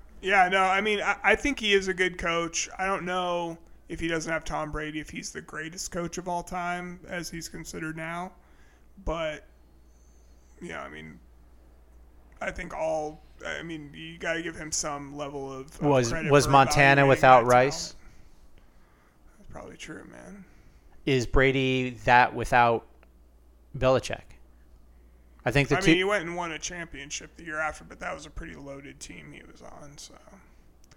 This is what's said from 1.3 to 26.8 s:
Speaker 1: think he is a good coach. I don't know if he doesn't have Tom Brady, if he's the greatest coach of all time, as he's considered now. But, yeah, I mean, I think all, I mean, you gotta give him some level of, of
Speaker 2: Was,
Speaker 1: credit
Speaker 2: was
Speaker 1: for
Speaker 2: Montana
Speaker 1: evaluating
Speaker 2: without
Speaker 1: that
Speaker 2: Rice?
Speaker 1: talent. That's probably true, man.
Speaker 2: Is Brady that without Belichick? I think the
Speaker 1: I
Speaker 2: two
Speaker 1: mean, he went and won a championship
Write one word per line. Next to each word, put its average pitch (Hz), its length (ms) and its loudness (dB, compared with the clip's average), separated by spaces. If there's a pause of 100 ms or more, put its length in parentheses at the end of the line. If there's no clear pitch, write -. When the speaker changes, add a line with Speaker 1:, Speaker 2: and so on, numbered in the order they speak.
Speaker 1:
think 277 240 -2
he 214 140 2
is 190 140 2
a 185 60 -2
good 180 240 -2
coach. 170 500 -4 (100)
I 190 80 -2
don't 190 180 -4
know 175 540 -4 (300)
if 165 120 -10
he 165 80 -4
doesn't 165 240 -4
have 160 120 -4
Tom 156 280 -6
Brady, 151 260 -8
if 147 120 -14
he's - 200 -12
the - 120 -14
greatest 160 500 -12
coach 170 260 -8
of 180 100 -10
all 175 140 -6
time, 180 640 -8
as 175 240 -10
he's 165 180 -12
considered 160 480 -12
now. 170 360 -10 (720)
But, 156 400 -6 (1160)
yeah, 165 220 -10
I 139 60 -12
mean, 156 300 -18 (1200)
I 180 100 -6
think 175 240 -12
all, 156 480 -4 (240)
I 151 160 -6
mean, 156 320 -12
you 165 240 -16
gotta 165 240 -4
give 165 140 -8
him 156 160 -12
some 143 440 -6
level 139 360 -10
of, 131 140 -12 (100)
of - 60 -10
Speaker 2:
Was, 131 280 4
Speaker 1:
credit - 220 -2
Speaker 2:
was 139 140 8
Speaker 1:
for 135 60 0
Speaker 2:
Montana 139 500 8
Speaker 1:
evaluating 139 60 6
Speaker 2:
without 127 360 10
Speaker 1:
that - 20 0
Speaker 2:
Rice? 123 320 6 (140)
Speaker 1:
talent. - 40 -18 (1400)
That's 208 120 -20
probably - 260 -16
true, - 340 -16
man. 180 340 -18 (600)
Speaker 2:
Is 131 220 2
Brady 131 640 2 (140)
that 123 300 8
without 120 520 4 (920)
Belichick? 131 440 0 (1200)
I 120 80 0
think 139 160 2
the 143 80 2
Speaker 1:
I - 40 0
Speaker 2:
two - 120 0
Speaker 1:
mean, 170 60 6
he 185 40 2
went 196 220 0
and 170 100 -8
won 175 160 -6
a 156 80 -10
championship 160 800 -12